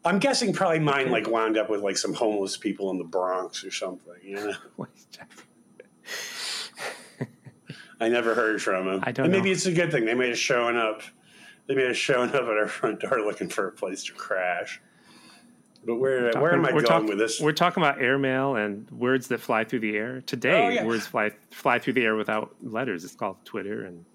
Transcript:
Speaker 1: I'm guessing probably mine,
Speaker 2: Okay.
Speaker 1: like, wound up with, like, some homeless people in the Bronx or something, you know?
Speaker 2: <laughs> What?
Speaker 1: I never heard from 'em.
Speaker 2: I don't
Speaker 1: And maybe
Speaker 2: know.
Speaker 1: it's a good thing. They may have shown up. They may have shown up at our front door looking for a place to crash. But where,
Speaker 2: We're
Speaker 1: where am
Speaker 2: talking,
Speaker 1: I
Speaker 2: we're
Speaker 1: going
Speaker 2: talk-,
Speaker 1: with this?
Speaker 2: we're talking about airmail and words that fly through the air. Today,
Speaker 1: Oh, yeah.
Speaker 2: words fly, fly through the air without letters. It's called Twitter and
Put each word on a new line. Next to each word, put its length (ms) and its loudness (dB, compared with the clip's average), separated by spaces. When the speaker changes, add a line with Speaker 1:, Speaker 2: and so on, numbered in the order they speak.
Speaker 1:
I'm 140 4
guessing 340 2
probably 280 2
mine, 220 2
Speaker 2:
Okay. 80 0
Speaker 1:
like, 200 0
wound 260 2
up 140 0
with, 120 0
like, 160 0
some 160 -2
homeless 420 0
people 340 -4
in 80 -2
the 60 -6
Bronx 600 -2
or 60 -10
something, 440 -8
you 120 -12
know? 180 -4
Speaker 2:
<laughs> 120 -20
What? 120 -10
Speaker 1:
I 80 0
never 260 2
heard 280 2
from 260 0
'em. 140 0
Speaker 2:
I 100 -2
don't 140 0
Speaker 1:
And 60 4
maybe 180 2
Speaker 2:
know. 20 2
Speaker 1:
it's 140 0
a 60 2
good 200 2
thing. 140 2
They 80 2
may 140 2
have 100 -2
shown 380 2
up. 260 0
They 80 -2
may 120 4
have 120 0
shown 320 2
up 140 2
at 120 -2
our 100 2
front 340 -2
door 200 0
looking 280 -2
for 200 -2
a 40 -10
place 320 -6
to 100 -10
crash. 680 -4
But 120 -2
where, 380 2
Speaker 2:
We're 60 2
Speaker 1:
where 140 4
am 80 4
Speaker 2:
talking, 100 2
Speaker 1:
I 20 0
Speaker 2:
we're 80 4
Speaker 1:
going 20 2
Speaker 2:
talk-, 60 0
Speaker 1:
with 100 0
this? 220 0
Speaker 2:
we're 120 4
talking 300 2
about 200 2
airmail 540 2
and 340 -2
words 380 0
that 120 -2
fly 240 0
through 160 -4
the 160 -2
air. 260 -4
Today, 440 2
Speaker 1:
Oh, 40 2
yeah. 140 0
Speaker 2:
words 220 -2
fly, 240 0
fly 280 2
through 160 -2
the 100 2
air 120 2
without 460 -4
letters. 420 -6
It's 100 -16
called 300 -6
Twitter 400 -8
and 200 -16